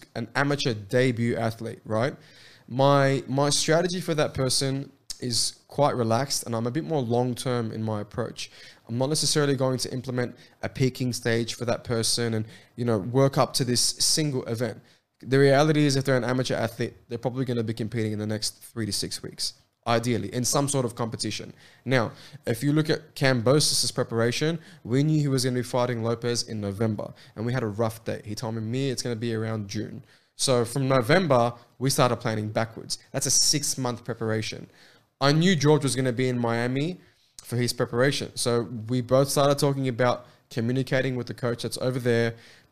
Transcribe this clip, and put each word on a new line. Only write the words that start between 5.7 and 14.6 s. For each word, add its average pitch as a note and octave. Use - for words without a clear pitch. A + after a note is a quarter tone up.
relaxed, A#2
and A#2
I'm A2+
a A#2+
bit D#3
more D#3
long-term A#2+
in G#2+
my G#2+
approach. -
I'm A#2
not C3
necessarily D3
going C3
to -
implement B2
a A2
peaking B2+
stage A#2
for B2
that A2+
person A2+
and, G#2+
you A#2+
know, A#2
work C3+
up B2
to -
this A#2+
single -
event. A2+